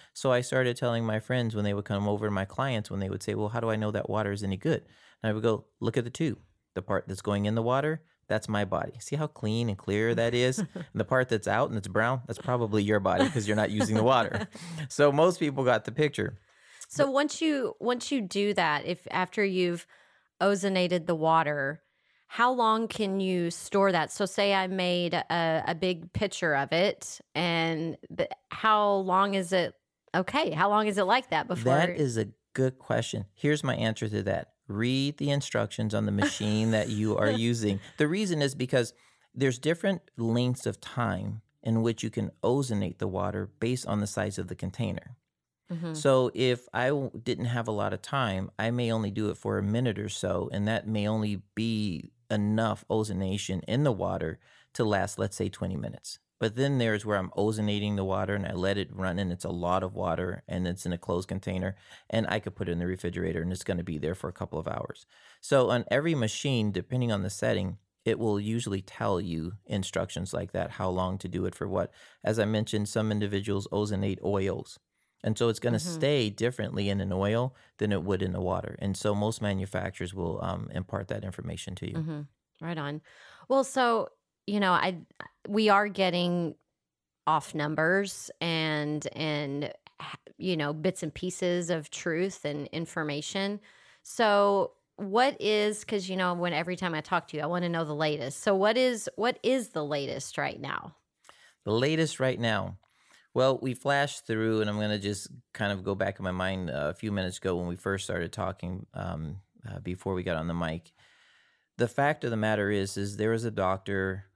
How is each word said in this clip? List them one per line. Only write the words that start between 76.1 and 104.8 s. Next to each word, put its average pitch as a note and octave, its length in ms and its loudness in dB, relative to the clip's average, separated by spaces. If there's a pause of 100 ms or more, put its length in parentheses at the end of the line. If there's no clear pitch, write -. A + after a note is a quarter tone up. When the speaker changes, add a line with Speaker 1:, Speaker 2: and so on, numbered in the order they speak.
Speaker 1:
differently G#2 580 -2
in G2 120 2
an F#2+ 120 -2
oil A2 440 0 (220)
than G#2 120 0
it F2+ 140 0
would F#2+ 180 0
in F#2 80 0
the F#2 100 -4
water. F#2 380 -2
And G2 180 -2
so G#2 160 0
most G#2 300 0
manufacturers F#2+ 720 -4
will, E2+ 300 -4
um, F#2 280 -6
impart G2 360 -6
that G#2 160 -6
information F2+ 500 -10
to - 160 -8
you. - 60 -10
Speaker 2:
Mm-hmm. D#3 240 -6 (440)
Right E3 140 -8
on. D3 220 -8 (480)
Well, C4+ 160 4
so, A#3+ 460 0 (360)
you G3+ 140 0
know, F#3 120 4
I, E3+ 280 2 (460)
we G#3 220 4
are G#3 200 6
getting F3 640 2 (720)
off D3+ 280 2
numbers D#3+ 760 0 (100)
and, D#3 720 0
and, D3 580 -2 (640)
you F3+ 180 -2
know, D3 160 0
bits F3 300 -2
and D#3 100 -4
pieces F3 560 -2
of D#3+ 220 -2
truth F3+ 560 -2
and D3 220 -4
information. E3 920 -4 (420)
So G3+ 680 4 (240)
what A#3 440 2
is, G#3 440 2
'cause, G3 240 -2
you F#3+ 80 -4
know, F3+ 180 2
when F3 180 -2
every E3+ 240 -2
time F3 180 -2
I D#3 80 -2
talk - 260 -2
to D#3+ 80 -10
you, D3+ 60 -2
I D3 40 -2
wanna F3 220 0
know E3 160 0
the D3+ 100 -4
latest. D3 460 -2
So G3+ 140 4
what G#3 220 4
is, B3+ 400 2
what A#3 260 0
is B3 280 2
the D3+ 140 -2
latest C#3 540 -4
right C#3 220 -4
now? - 360 -8 (680)
Speaker 1:
The G2+ 80 0
latest D3+ 480 2
right C3 200 2
now. G2 380 -2 (560)
Well, B2+ 240 4
we B2+ 160 -4
flashed C#3 520 0
through, A2 360 2
and G#2+ 80 2
I'm G#2 100 0